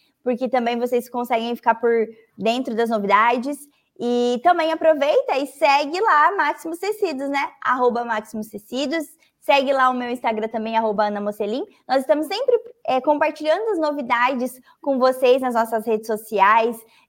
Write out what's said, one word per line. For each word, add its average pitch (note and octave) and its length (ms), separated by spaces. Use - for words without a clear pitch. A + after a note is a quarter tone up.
porque B3 240
também A#3+ 280
vocês A#3+ 320
conseguem A#3+ 460
ficar A3+ 220
por A#3 300
dentro A#3 380
das A#3 160
novidades. A#3 640
E A#3+ 420
também E4 300
aproveita D#4+ 680
e C#4+ 80
segue D4 540
lá F4 340
Maximus E4 440
Tecidos, F4 500
né? C#4 220
Arroba B3 420
Maximus A3 440
Tecidos. C#4 560
Segue C#4 340
lá B3+ 180
o B3+ 40
meu B3 140
Instagram A3+ 380
também, A3 300
arroba G#3+ 300
Ana G#3 140
Mocelin. G#3 440
Nós C4 140
estamos D4+ 240
sempre, A4+ 340
é, B3+ 140
compartilhando D#4 720
as F4+ 80
novidades B3+ 840
com C4+ 200
vocês B3+ 420
nas B3 120
nossas A3+ 300
redes A3 220
sociais, A3 720